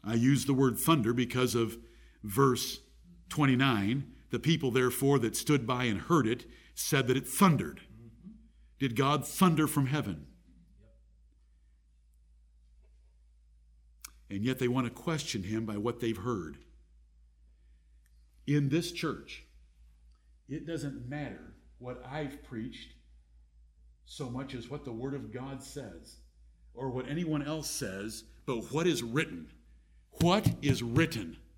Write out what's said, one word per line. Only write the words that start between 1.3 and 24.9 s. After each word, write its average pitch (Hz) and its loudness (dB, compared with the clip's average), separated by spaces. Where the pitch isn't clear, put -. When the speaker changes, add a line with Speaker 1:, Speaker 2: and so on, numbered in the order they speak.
Speaker 1:
of 117 0
verse 123 2
twenty-nine. 131 2
The 120 -4
people, 143 2
therefore, 127 4
that 113 0
stood 135 2
by 123 0
and 98 0
heard 156 2
it 107 -2
said 135 2
that 127 4
it 135 -4
thundered. 131 2
Speaker 2:
Mm-hmm. - -20
Speaker 1:
Did 127 -2
God 139 2
thunder 160 4
from 143 2
heaven? 95 -2
Speaker 2:
Yep. - -20
Speaker 1:
And 101 -2
yet 131 0
they 127 2
want 123 0
to - -6
question 143 -4
him 110 -4
by 107 -6
what 113 -4
they've 113 -2
heard. 92 -6
In 143 2
this 165 0
church, - -8
it 143 -8
doesn't 139 -6
matter 135 -10
what 123 -12
I've 139 -8
preached - -12
so 131 -10
much 131 -8
as 113 -12
what 147 -12
the 127 -8